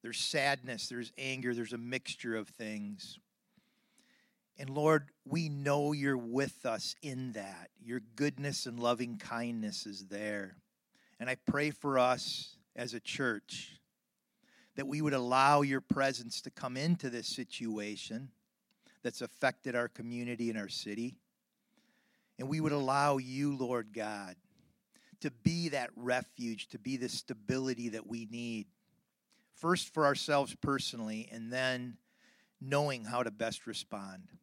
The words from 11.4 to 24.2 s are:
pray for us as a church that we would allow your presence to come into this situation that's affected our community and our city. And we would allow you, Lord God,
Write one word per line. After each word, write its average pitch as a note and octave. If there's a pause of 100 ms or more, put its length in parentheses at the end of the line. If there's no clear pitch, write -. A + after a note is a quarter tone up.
pray D3
for C#3
us - (200)
as A#2
a A#2+
church - (960)
that C3+
we D3
would D3
allow C3+
your C3+
presence C3
to C3+
come B2+
into D3+
this A#2+
situation A2 (720)
that's -
affected B2+
our A#2+
community A#2+
and G#2+
our G2
city. A2+ (1200)
And B2+
we D#3
would D3+
allow C#3
you, C3+
Lord A#2+
God, G#2 (840)